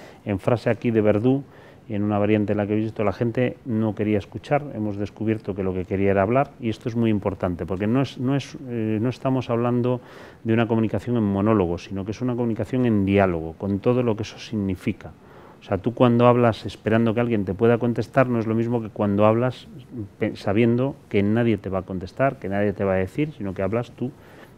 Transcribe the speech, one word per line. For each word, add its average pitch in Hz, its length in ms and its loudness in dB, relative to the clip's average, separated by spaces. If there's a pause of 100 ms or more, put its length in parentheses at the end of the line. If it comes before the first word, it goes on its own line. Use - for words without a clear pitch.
(240)
en 101 140 -2
frase 120 320 0
aquí 117 200 0
de 110 120 2
Verdú, 110 400 2 (460)
en 104 160 -4
una 104 120 0
variante 104 360 2
en 101 60 0
la 104 60 0
que 101 80 -2
habéis 107 140 0
visto, 110 160 -6
la 101 100 0
gente 123 440 -2 (100)
no 110 280 0
quería 107 220 0
escuchar, 139 460 -2 (100)
hemos 104 240 -6
descubierto 107 580 -4
que 98 100 -4
lo 92 100 -2
que 92 100 -4
quería 98 280 0
era 98 100 4
hablar, 123 380 0
y 117 100 -2
esto - 180 -6
es 113 60 -6
muy 117 160 2
importante, 95 560 -2
porque 95 220 -2
no 127 120 2
es, - 180 -4
no 135 180 0
es, - 200 -6 (120)
eh, 110 340 -2
no 123 60 0
estamos 131 420 -2
hablando 120 500 0 (440)
de 113 100 2
una 113 140 2
comunicación 113 480 0
en 110 80 2
monólogo, 98 540 2
sino 95 260 -8
que 104 80 -6
es 101 100 -8
una 127 140 -2
comunicación 120 500 -2
en 104 180 2
diálogo, 92 500 2
con 98 260 -2
todo 123 240 2
lo 113 120 0
que 110 60 -6
eso - 160 -10
significa. 98 720 -4 (500)
O - 40 -20
sea, 98 140 -2
tú 113 140 -2
cuando 120 360 6
hablas 120 360 4
esperando 113 500 0
que 117 60 0
alguien 117 240 0
te 98 80 -4
pueda 113 260 4
contestar, 120 500 0
no 120 100 0
es 107 80 -2
lo 110 80 0
mismo 117 260 0
que 110 80 -8
cuando 104 380 2
hablas 120 400 2 (540)
pe-, 107 160 -2
sabiendo 120 580 2 (140)
que 101 160 2
nadie 110 340 2
te 101 100 -8
va 95 120 -2
a - 20 -8
contestar, 95 560 -4
que 92 100 -8
nadie 101 240 0
te 101 120 -4
va 95 80 2
a 92 60 2
decir, 143 380 -4
sino 98 180 -8
que 95 80 -4
hablas 113 280 -2
tú 127 220 -6 (460)